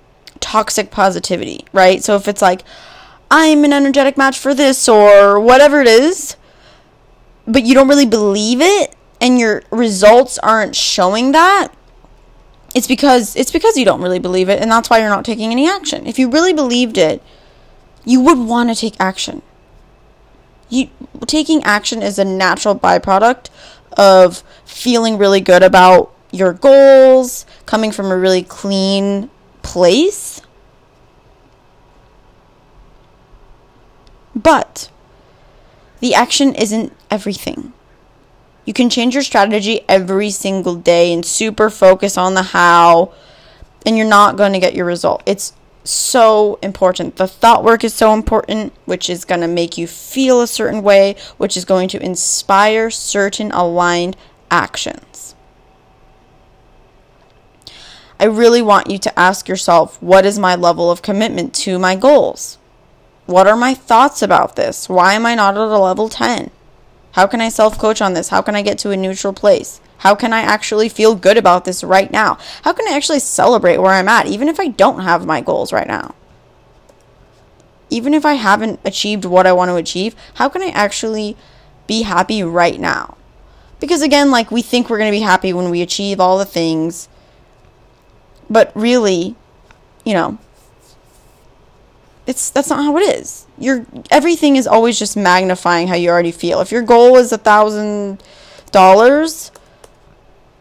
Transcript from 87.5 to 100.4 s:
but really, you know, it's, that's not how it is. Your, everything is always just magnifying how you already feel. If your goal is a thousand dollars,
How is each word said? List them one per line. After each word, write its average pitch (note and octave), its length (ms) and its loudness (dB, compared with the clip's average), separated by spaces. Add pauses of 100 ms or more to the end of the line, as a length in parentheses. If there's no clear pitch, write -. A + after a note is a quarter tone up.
but G#3+ 240 2
really, G#3+ 600 -2 (680)
you A3 100 -4
know, G#3+ 240 -4 (1900)
it's, - 260 -8
that's C#4 200 -4
not C#4+ 140 -4
how D4 140 -2
it G4 200 0
is. - 280 -18 (120)
Your, A#3+ 260 -4 (240)
everything D4+ 460 2
is C4 140 0
always A3+ 280 2
just G#3+ 200 -6
magnifying F3+ 720 0
how F3+ 80 -2
you F3 120 -2
already E3+ 220 0
feel. - 300 -4
If F#3 100 -6
your A#3 120 -2
goal A#3+ 340 6
is A#3 160 4
a G#3+ 60 -2
thousand G#3 840 -2 (480)
dollars, A#3+ 800 4 (1120)